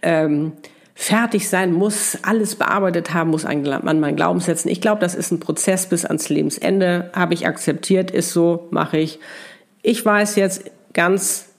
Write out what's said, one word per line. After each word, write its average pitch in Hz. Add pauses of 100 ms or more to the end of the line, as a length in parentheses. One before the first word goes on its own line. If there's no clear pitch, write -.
ähm, 156 (420)
fertig 226
sein 185
muss, 208
alles 214
bearbeitet 175
haben 165
muss 156
an, 147
an 151
meinen 151
Glaubenssätzen. 175
Ich 180
glaube, 214
das 180
ist -
ein 175
Prozess 185
bis 175
ans -
Lebensende, 175
habe 175
ich 170
akzeptiert, 180
ist -
so, 170
mache -
ich. 156 (640)
Ich 233
weiß 208
jetzt 196 (220)
ganz 185